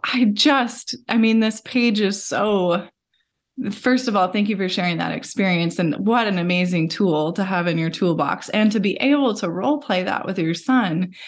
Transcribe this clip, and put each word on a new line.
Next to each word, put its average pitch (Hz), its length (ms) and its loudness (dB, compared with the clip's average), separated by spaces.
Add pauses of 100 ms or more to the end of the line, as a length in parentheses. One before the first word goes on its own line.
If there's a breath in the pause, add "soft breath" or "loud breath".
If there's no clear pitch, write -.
I 254 220 2
just, 240 680 2 (140)
I 220 80 0
mean, 226 240 4
this 220 200 0
page 240 380 0
is 202 260 0
so, 190 600 0 (840)
first 254 360 0
of 220 80 0
all, 185 140 4
thank 208 220 0
you 208 60 -2
for 190 120 -2
sharing 180 300 -2
that 165 140 -2
experience. 170 680 -2
And 170 160 0 (120)
what 226 200 2
an 196 120 -2
amazing 175 520 0
tool 160 440 0
to 202 100 -2
have 185 220 -2
in 165 120 0
your 165 100 0
toolbox 160 640 -2
and 214 220 2
to 220 80 0
be 190 160 0
able 269 400 2
to 190 120 -4
role 196 300 -2
play 185 240 -2
that - 240 -4
with 190 120 -6
your 165 140 0
son. 185 640 0 (140 loud breath)